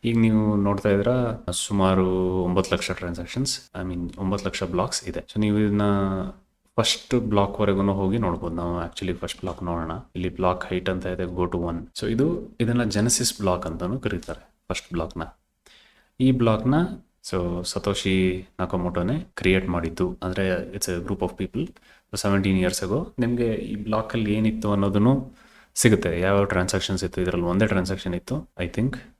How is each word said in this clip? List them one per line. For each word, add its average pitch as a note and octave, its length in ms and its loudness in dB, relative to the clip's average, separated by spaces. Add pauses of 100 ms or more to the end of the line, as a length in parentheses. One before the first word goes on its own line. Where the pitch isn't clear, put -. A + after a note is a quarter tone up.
ಈಗ A#2 120 2
ನೀವು A2 380 4
ನೋಡ್ತಾ G2+ 340 2
ಇದ್ದೀರಾ A2+ 600 2
ಸುಮಾರು F#2+ 560 4 (360)
ಒಂಬತ್ತು F2+ 320 2
ಲಕ್ಷ - 160 -4
ಟ್ರಾನ್ಸಾಕ್ಷನ್ಸ್, F2+ 720 -6 (220)
I F#2 100 -6
mean F2 260 -8
ಒಂಬತ್ತು G2 280 -2
ಲಕ್ಷ - 160 -4
ಬ್ಲಾಕ್ಸ್ F2+ 460 -2
ಇದೆ. E2 100 -6
So - 200 -8
ನೀವು G#2+ 200 2
ಇದನ್ನ G#2 220 2 (960)
ಫಸ್ಟ್ - 420 0
ಬ್ಲಾಕ್ G2+ 400 0
ವರೆಗೂನು G2 340 2
ಹೋಗಿ G2 240 0
ನೋಡ್ಬೋದು. E2+ 380 -2
ನಾವು F2 300 -4
actually F2+ 280 -6
ಫಸ್ಟ್ F2 260 -8
ಬ್ಲಾಕ್ F2+ 240 -8
ನೋಡೋಣ. E2+ 280 -4 (240)
ಇಲ್ಲಿ F2+ 140 -2
ಬ್ಲಾಕ್ F2+ 400 0
ಹೈಟ್ F#2 200 -2
ಅಂತ F#2 160 -4
ಇದೆ, F#2 180 -4
go F2+ 280 -2
to F2+ 80 -2
one. E2+ 400 -6
So A2+ 120 -2
ಇದು, C#3+ 480 -2
ಇದನ್ನ A#2+ 240 2
ಜೆನೆಸಿಸ್ A2+ 560 0
ಬ್ಲಾಕ್ F2+ 260 0
ಅಂತಾನು F2 340 -4
ಕರೀತಾರೆ - 500 -6 (200)
ಫಸ್ಟ್ - 240 -6
ಬ್ಲಾಕ್ E2 240 -4
ನ. E2 40 -6 (1000)
ಈ C3 120 6
ಬ್ಲಾಕ್ A2+ 360 4
ನ C3 60 4 (580)
so F2 320 -2
ಸತೋಶಿ F#2+ 840 0 (140)
ನಕಮೋಟೋನೇ F2+ 580 -2 (160)
ಕ್ರಿಯೇಟ್ F#2 340 2
ಮಾಡಿದ್ದು. E2+ 540 -2
ಅಂದ್ರೆ F#2 480 -2
it's G2+ 180 -6
a F2 160 -4
group G2 140 -4
of F#2 100 0
people. A#2 360 -4 (480)
So G2+ 120 -4
seventeen F#2+ 380 4
years F2+ 220 0
ago F#2 340 -4
ನಿಮ್ಗೆ A#2+ 340 0
ಈ G#2 220 -6
ಬ್ಲಾಕ್ G#2+ 380 -4
ಅಲ್ಲಿ G#2+ 200 0
ಏನಿತ್ತು G#2+ 380 0
ಅನ್ನೋದನ್ನು G#2 600 4 (440)
ಸಿಗುತ್ತೆ. F#2 440 4
ಯಾವ G2 240 4
ಟ್ರಾನ್ಸಾಕ್ಷನ್ಸ್ F#2+ 600 0
ಇತ್ತು, F#2 180 -4
ಇದ್ರಲ್ಲಿ F2 240 0
ಒಂದೇ F#2+ 220 2
ಟ್ರಾನ್ಸಾಕ್ಷನ್ F#2 480 -2
ಇತ್ತು, C3 340 -6 (100)
I F2+ 80 -2
think. A#2 300 -2 (220)